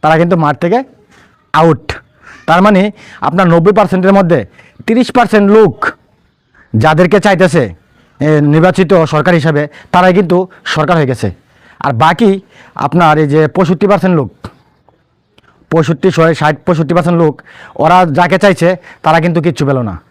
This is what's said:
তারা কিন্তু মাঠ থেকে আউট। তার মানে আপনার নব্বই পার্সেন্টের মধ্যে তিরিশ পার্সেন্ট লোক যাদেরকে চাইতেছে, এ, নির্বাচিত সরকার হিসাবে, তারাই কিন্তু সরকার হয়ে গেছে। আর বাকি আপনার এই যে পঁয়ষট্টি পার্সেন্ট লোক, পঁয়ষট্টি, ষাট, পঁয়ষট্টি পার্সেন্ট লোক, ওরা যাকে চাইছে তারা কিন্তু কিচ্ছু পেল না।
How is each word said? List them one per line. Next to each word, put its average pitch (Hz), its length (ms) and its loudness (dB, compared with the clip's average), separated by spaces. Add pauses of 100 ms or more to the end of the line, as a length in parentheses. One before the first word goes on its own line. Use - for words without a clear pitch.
তারা 156 180 2
কিন্তু 175 220 0
মাঠ 147 200 -2
থেকে 185 160 -2 (720)
আউট। 160 300 0 (640)
তার 170 180 2
মানে 202 160 2 (460)
আপনার 185 260 0
নব্বই 170 260 2
পার্সেন্টের 190 380 0
মধ্যে 170 220 0 (480)
তিরিশ 233 200 0 (100)
পার্সেন্ট 208 380 2
লোক 214 180 4 (1080)
যাদেরকে 160 420 2
চাইতেছে, 175 380 2 (560)
এ, 147 100 -2 (240)
নির্বাচিত 175 380 2 (220)
সরকার 156 260 0
হিসাবে, 147 220 -2 (320)
তারাই 180 260 2
কিন্তু 175 180 0 (380)
সরকার 156 240 -2
হয়ে 135 120 -2
গেছে। 113 160 -6 (580)
আর 143 60 -2 (120)
বাকি 175 280 2 (540)
আপনার 160 280 2 (100)
এই 147 100 0
যে 156 80 2 (140)
পঁয়ষট্টি 185 360 0
পার্সেন্ট 185 280 0
লোক, 113 100 -4 (1400)
পঁয়ষট্টি, 165 360 -2 (320)
ষাট, 151 160 0 (100)
পঁয়ষট্টি 160 320 -2
পার্সেন্ট 170 260 -2
লোক, 151 100 0 (500)
ওরা 170 140 4 (200)
যাকে 175 260 0
চাইছে 175 240 2 (380)
তারা 160 180 2
কিন্তু 170 220 -2
কিচ্ছু 160 220 -2
পেল 139 100 0 (120)
না। 90 60 -10 (160)